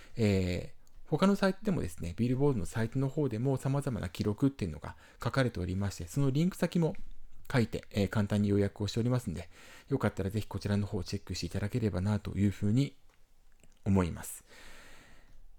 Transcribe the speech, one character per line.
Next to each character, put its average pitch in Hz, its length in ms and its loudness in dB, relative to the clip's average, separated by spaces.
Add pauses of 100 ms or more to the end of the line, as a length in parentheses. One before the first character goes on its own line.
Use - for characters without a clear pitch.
(160)
え 92 580 4
ー、 - 340 -16
他 175 200 4
の 202 80 6
サ 190 140 2
イ 185 40 0
ト - 100 -8
で 214 60 0
も 180 100 2
で - 100 -2
す - 100 -12
ね、 85 180 -6
ビ 117 100 2
ル 127 100 2
ボ 143 120 4
ー 139 40 2
ド 104 60 0
の 85 60 -2
サ 113 180 -2
イ 113 60 0
ト - 80 -4
の 135 100 2
方 139 220 0
で 107 80 -4
も 131 200 2
様 139 280 -2
々 117 140 -2
な 90 100 -4
記 - 140 -6
録 104 240 2
っ - 20 6
て 117 160 -4
い 85 40 -4
う - 20 -6
の 73 80 -10
が - 160 -12 (280)
書 120 60 0
か 135 140 0
れ 117 80 0
て - 80 -6
お 90 60 0
り 92 100 -2
ま 98 160 -2
し - 60 -12
て、 - 100 -10
そ - 140 -2
の 139 100 4
リ 147 120 2
ン 180 60 4
ク - 80 -8
先 175 220 0
も 160 160 0 (580)
書 135 60 6
い 110 80 4
て、 - 240 -6
え 101 140 2
ー、 - 40 -2
簡 101 180 2
単 104 140 2
に 101 80 2
要 101 80 4
約 101 240 0
を 101 60 -2
し - 60 -4
て 117 60 0
お 113 40 0
り 120 60 2
ま 127 100 2
す - 100 -6
ん 80 60 -4
で、 87 120 -10 (420)
よ 139 100 0
か - 80 2
っ 101 40 4
た - 120 -4
ら 95 80 0
ぜ 107 100 0
ひ - 60 -6
こ - 100 -8
ち 101 100 -4
ら 101 100 2
の 101 100 0
方 107 100 -4
を 90 60 -2
チ - 140 -6
ェ - 20 -4
ッ - 40 -12
ク 90 120 -6
し - 60 -6
て 87 40 -4
い 85 60 -6
た 95 80 -2
だ 101 100 -2
け 123 100 -2
れ 107 120 0
ば 92 100 -2
な 104 160 2
と - 180 -6
い 101 120 4
う - 20 6
ふ 98 160 -2
う 101 60 4
に 135 240 2 (880)
思 95 180 6
い 82 80 0
ま - 120 -8
す。 - 200 -12 (1160)